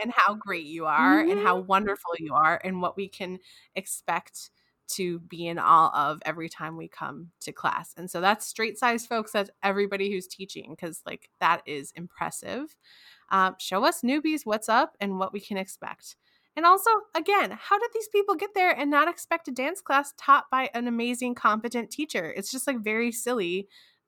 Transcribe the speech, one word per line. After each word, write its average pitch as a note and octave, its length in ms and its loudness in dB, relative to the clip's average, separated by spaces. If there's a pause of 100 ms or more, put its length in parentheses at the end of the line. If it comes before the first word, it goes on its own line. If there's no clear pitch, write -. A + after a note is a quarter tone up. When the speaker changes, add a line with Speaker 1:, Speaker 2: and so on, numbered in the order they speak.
Speaker 1:
and A#3 120 -4
how G#3 200 6
great G3 320 -6
you D#3+ 200 -8
are D#3+ 360 6
and F#4+ 180 2
how F#3 200 4
Speaker 2:
Mm-hmm. F#3 80 -8
Speaker 1:
wonderful G3 520 0
you D3+ 140 -8
are D#3 280 4
and F#3 200 -4
what - 160 -2
we G3 100 -6
can F#3 320 -10 (340)
expect - 760 -8 (400)
to F3 300 -4
be E3+ 280 -10
in E3+ 100 -6
awe D3+ 520 6
of D3+ 160 -6
every E3 240 -6
time D#3+ 260 -10
we E3 140 -14
come D#3+ 500 -12
to - 140 -14
class. - 420 -6
And F3 160 -12
so E3+ 80 -6
that's G3+ 260 0
straight A3 320 -6
size, A#3 300 0
folks. A3 240 -4
That's G3+ 180 -2 (140)
everybody G3 480 0
who's F#3 160 -6
teaching, - 480 -14
'cause, - 300 -12
like, - 240 -14 (100)
that E3+ 260 2
is - 300 -10
impressive. F3+ 800 -8 (540)
Um, F#3 280 2
show G3+ 280 -2
us E4+ 160 2
newbies D4 420 0
what's A3 240 -2
up B3+ 320 2
and G3 180 -4
what F#3+ 140 -2
we G#3 80 -8
can G3+ 160 -8
expect. - 600 -10 (400)
And D#4+ 80 0
also, F#4+ 240 6 (260)
again, E4 360 2
how G4 280 0
did A#4 140 -2
these A4 160 -6
people G4+ 260 2
get G4+ 180 -6
there F4+ 180 4
and C#4+ 200 0
not D4 160 6
expect E4 400 -4
a C#4+ 40 -8
dance C#4 280 -4
class C#4+ 380 0
taught C#4 340 6
by C4 220 0
an A#3+ 120 -4
amazing, A#3+ 500 -2
competent A3+ 560 0
teacher? G#3 440 -6
It's G3 160 -8
just, B3+ 160 -6
like, A#3+ 160 -2
very A3+ 300 0
silly G3 560 -4 (380)